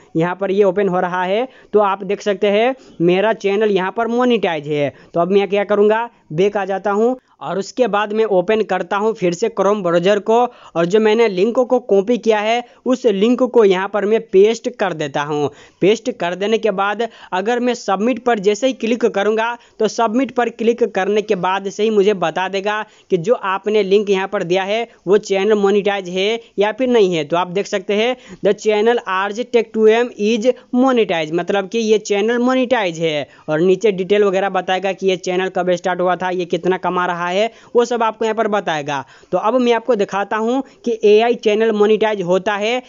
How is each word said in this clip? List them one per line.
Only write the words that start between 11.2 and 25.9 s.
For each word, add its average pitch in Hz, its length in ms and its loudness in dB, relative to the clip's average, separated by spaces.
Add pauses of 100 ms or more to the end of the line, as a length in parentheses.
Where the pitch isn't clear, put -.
लिंक 202 280 0
को 254 240 2
कॉपी 202 380 2
किया 220 200 2
है 226 240 -2 (240)
उस 247 200 0
लिंक 226 380 2
को 240 200 4
यहाँ 190 240 2
पर 202 160 -2
मैं 220 180 2
पेस्ट 214 540 2
कर 190 160 -2
देता 151 300 -4
हूँ। 147 280 -2 (300)
पेस्ट 214 320 2
कर 175 220 -4
देने 208 240 -2
के 214 120 -2
बाद 208 380 -2 (240)
अगर 208 280 -2
मैं 247 140 0
सबमिट 220 500 -2
पर 233 140 0
जैसे 208 280 0
ही 262 80 0
क्लिक 233 320 -2
करूँगा 214 500 -2 (220)
तो 214 100 0
सबमिट 226 420 -2
पर 240 200 -2
क्लिक 233 320 0 (120)
करने 202 280 0
के 208 140 -2
बाद 190 320 -2
से 190 140 -6
ही 220 80 2
मुझे 208 260 4
बता 175 320 -2
देगा 196 320 -4 (300)
कि 190 80 2
जो 180 160 0
आपने 196 480 0
लिंक 196 280 2
यहाँ 190 180 0
पर 202 140 -4
दिया 180 200 0
है 220 240 -4 (200)
वो 196 140 4
चैनल 196 360 0
मोनेटाइज 196 520 0